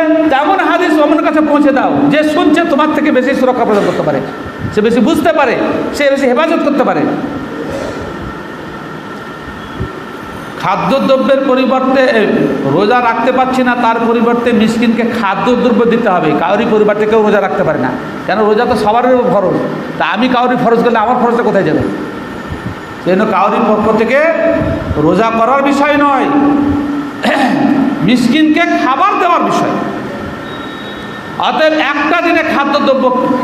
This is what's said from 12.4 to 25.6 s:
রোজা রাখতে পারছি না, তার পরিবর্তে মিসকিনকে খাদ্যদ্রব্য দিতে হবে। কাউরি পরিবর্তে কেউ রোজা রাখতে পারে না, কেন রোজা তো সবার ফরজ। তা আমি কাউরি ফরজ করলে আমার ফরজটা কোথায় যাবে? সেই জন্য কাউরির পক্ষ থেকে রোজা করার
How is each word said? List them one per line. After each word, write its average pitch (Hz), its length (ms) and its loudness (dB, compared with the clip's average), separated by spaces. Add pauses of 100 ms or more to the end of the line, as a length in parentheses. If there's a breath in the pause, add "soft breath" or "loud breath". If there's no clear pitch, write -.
রোজা 202 360 2
রাখতে 240 320 0
পারছি 254 300 0
না, 247 200 0
তার 233 140 2 (120)
পরিবর্তে 240 440 0
মিসকিনকে 220 500 2
খাদ্যদ্রব্য 226 840 0
দিতে 226 240 2
হবে। 160 320 2
কাউরি 202 300 0
পরিবর্তে 208 360 2
কেউ 214 160 2
রোজা 208 180 2
রাখতে 190 240 -2
পারে 156 140 0
না, 127 100 -2 (380)
কেন 185 120 -2
রোজা 214 260 2
তো 240 120 0
সবার 220 280 0 (280)
ফরজ। 185 240 2 (420)
তা 160 60 0
আমি 196 240 0
কাউরি 247 360 2
ফরজ 220 200 2
করলে 233 140 2
আমার 220 240 2
ফরজটা 233 200 2
কোথায় 196 220 2
যাবে? 147 140 0 (1300)
সেই 180 120 2
জন্য 214 140 0
কাউরির 208 380 2
পক্ষ 220 300 2
থেকে 233 200 2 (800)
রোজা 180 420 2
করার 254 240 2